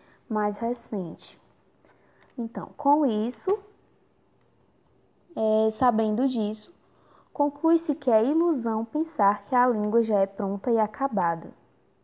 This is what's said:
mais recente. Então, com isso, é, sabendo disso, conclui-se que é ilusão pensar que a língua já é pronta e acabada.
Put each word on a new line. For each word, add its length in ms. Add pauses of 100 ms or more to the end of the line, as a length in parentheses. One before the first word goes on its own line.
(280)
mais 280
recente. 840 (1000)
Então, 360
com 300
isso, 460 (1900)
é, 340
sabendo 560
disso, 460 (580)
conclui-se 640
que 160
é 140
ilusão 580
pensar 600
que 120
a 120
língua 360
já 180
é 60
pronta 440
e 80
acabada. 760 (520)